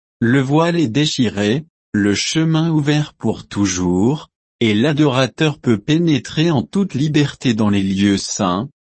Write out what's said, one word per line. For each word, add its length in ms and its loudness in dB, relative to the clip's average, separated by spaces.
Le 200 2
voile 380 0
est 100 2
déchiré, 800 0
le 220 2
chemin 560 0
ouvert 440 0
pour 340 -6
toujours, 800 0
et 140 2
l'adorateur 840 0
peut 200 0
pénétrer 760 0
en 100 0
toute 320 -4
liberté 600 0
dans 140 0
les 140 0
lieux 360 2
saints, 500 -4